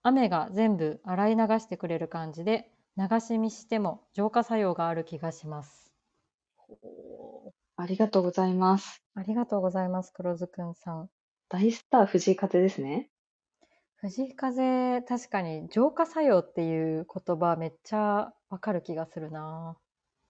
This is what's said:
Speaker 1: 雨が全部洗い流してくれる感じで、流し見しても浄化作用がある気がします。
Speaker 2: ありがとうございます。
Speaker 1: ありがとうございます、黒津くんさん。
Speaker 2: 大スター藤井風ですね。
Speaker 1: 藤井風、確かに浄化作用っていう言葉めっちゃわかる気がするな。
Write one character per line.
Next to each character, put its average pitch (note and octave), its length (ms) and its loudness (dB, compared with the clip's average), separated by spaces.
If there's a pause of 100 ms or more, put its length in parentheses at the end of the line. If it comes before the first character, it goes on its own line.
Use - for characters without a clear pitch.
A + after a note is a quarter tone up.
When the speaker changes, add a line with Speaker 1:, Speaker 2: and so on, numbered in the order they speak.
Speaker 1:
雨 B3+ 260 4
が E3+ 240 0
全 G#3+ 240 2
部 D#3 280 -2
洗 G3 260 0
い A3 60 2
流 A3+ 60 4 (160)
し G#3+ 100 -8
て F3 80 -6
く F3 120 -6
れ E3 100 -2
る E3 80 -4
感 E3 260 -8
じ E3 120 -10
で、 A3 260 -2 (260)
流 G3 240 2
し A3+ 160 -2
見 A3 140 0
し - 160 -18
て A3+ 120 -2
も G3 340 -4
浄 G#3 180 0
化 A#3 140 2
作 A3+ 160 0
用 F#3 120 2
が E3+ 160 -2
あ E3 60 -2
る E3 100 -4
気 D#3+ 140 -12
が E3 140 -6
し D#3 160 -14
ま D3 160 -12
す。 - 280 -20 (1800)
Speaker 2:
あ F3 100 -6
り F#3+ 100 -4
が G#3+ 120 4
と G3 120 4
う - 20 2
ご F3+ 80 0
ざ F#3 160 2
い F#3 80 2
ま F#3 240 4
す。 - 240 -10 (120)
Speaker 1:
あ F#3+ 80 -10
り G#3+ 120 -4
が A#3+ 120 0
と G#3 120 -2
う - 20 0
ご F#3 100 0
ざ F#3 120 -2
い F#3 60 -2
ま F#3 140 -2
す、 - 100 -12
黒 F3+ 240 -4
津 F3 100 -6
く F3 160 -10
ん E3+ 120 -8
さ - 180 -12
ん。 D#3+ 180 -10 (380)
Speaker 2:
大 G3+ 240 2
ス - 180 -8
タ B3 120 8
ー G3 40 6
藤 F#3+ 260 2
井 F#3 40 4
風 F#3 240 2
で F#3+ 80 6
す F3 120 -4
ね。 C#3+ 300 -4 (840)
Speaker 1:
藤 G#3 300 -6
井 B3+ 100 -14
風、 B3+ 680 0
確 B3 260 -4
か G3 140 -2
に D#3+ 260 -6
浄 B3+ 220 4
化 D#4+ 160 0
作 D#4+ 180 -2
用 G#3+ 140 8
っ E3+ 140 -2
て E3+ 100 -2
い D#3+ 380 0
う F3 40 -6
言 - 320 -4
葉 E3+ 200 2
め E3 100 -4
っ D#3 60 -8 (100)
ち - 120 -10
ゃ G#3 380 0 (160)
わ F#3 120 -10
か G#3+ 120 -4
る F3 80 -2
気 E3 140 -8
が D#3+ 120 -4
す - 120 -14
る D#3 140 -10
な。 D#3+ 440 -10 (540)